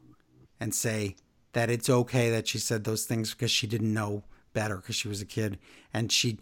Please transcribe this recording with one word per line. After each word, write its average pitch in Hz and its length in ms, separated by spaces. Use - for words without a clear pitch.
and 110 160
say 107 420
that 117 180
it's 120 200
okay 123 400
that 113 180
she - 100
said 107 260
those 110 200
things 113 280
because 120 180
she - 160
didn't 107 260
know 104 320
better 107 260
'cause 107 180
she - 120
was 101 120
a 101 60
kid. 107 320
And 113 180
she 113 300